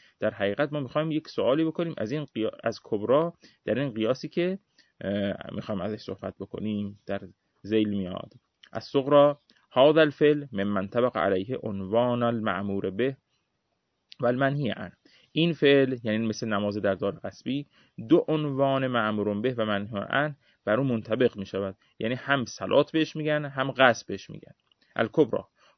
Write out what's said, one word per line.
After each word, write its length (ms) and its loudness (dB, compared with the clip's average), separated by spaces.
در 100 0
حقیقت 440 -2
ما 60 -4
می‌خوایم 320 -2
یک 160 -4
سوالی 380 2
بکنیم 320 -4
از 140 -4
این 140 -4
قیا-، 380 -4
از 200 -2
کبرا 500 0
در 140 0
این 140 -4
قیاسی 360 -2
که، 300 -2
اه، 540 -4
می‌خوایم 260 -6
ازش 200 -6
صحبت 380 -10
بکنیم 680 -6
در 140 -6
ذیل 220 2
میاد. 440 -6
الصغری 600 4
هذا 300 8
الفعل 500 4
ممن 360 -2
طبق 300 0
علیه 460 0
عنوان 600 0
المأمور 680 -2
به 280 -2
و 60 -2
المنهی 440 0
عنه. 220 -8
این 220 0
فعل، 500 4
یعنی 240 0
مثل 200 -4
نماز 300 -2
در 180 0
دار 280 -4
غصبی، 440 -8
دو 180 6
عنوان 600 0
مأمور 540 0
به 120 0
و 120 -2
منهی 320 -4
عنه 260 -2
بر 140 2
اون 80 0
منطبق 500 0
می‌شود، 380 -6
یعنی 160 -2
هم 300 -2
صلات 460 0
بهش 240 -2
می‌گن 300 -2
هم 260 -4
غصب 360 4
بهش 220 -10
می‌گن. 240 -20
الکبری 460 2